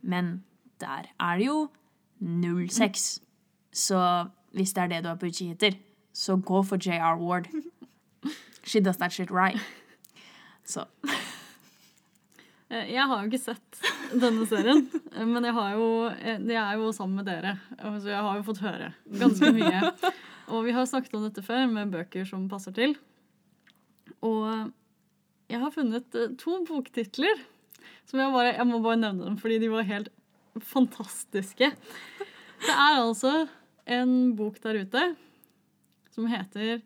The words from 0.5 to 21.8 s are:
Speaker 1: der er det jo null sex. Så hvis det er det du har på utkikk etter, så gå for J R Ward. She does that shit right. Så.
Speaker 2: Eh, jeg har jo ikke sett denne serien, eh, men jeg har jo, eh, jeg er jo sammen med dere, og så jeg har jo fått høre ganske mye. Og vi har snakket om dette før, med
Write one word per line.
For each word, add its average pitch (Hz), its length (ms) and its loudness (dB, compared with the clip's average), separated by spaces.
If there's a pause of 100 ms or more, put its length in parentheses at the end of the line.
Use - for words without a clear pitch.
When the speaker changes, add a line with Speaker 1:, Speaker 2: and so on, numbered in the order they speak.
Speaker 1:
der - 400 -10
er 175 240 0
det 262 80 2
jo 302 160 0 (540)
null 175 500 -2
sex. - 480 0 (560)
Så - 240 0 (560)
hvis 190 180 0
det 180 140 0
er 175 80 -2
det 165 80 -4
du 170 80 -4
har 165 80 -6
på 185 100 -6
utkikk 170 300 -8
etter, 196 180 4 (380)
så 190 240 0
gå 190 260 2
for 196 140 -2
J 170 240 -2
R 165 160 2
Ward. 175 320 -2 (1120)
She - 180 0
does 185 180 4
that 175 140 -2
shit 185 180 -6
right. 185 280 2 (1000)
Så. - 260 -8 (1800)
Speaker 2:
Eh, 233 220 -6
jeg 254 100 2
har 262 160 2
jo 202 80 -4
ikke 254 160 -2
sett - 380 -12 (320)
denne 226 340 4
serien, 240 400 4 (220)
eh, - 180 -4
men 240 180 2
jeg 240 80 0
har 208 220 0
jo, 226 320 2
eh, 220 320 -6
jeg 214 160 -2
er 214 240 -2
jo 220 160 0
sammen 190 240 -4
med 196 80 -4
dere, 185 300 -4 (240)
og 208 180 -6
så 202 140 -8
jeg 202 100 -2
har 202 160 -2
jo 202 80 -6
fått 208 160 -6
høre 185 260 -6 (220)
ganske 208 420 6
mye. 233 380 4 (560)
Og 226 180 -2
vi 240 80 0
har 254 140 2
snakket 262 280 -4
om 214 120 -2
dette 208 160 -8
før, 247 240 0
med 214 240 -2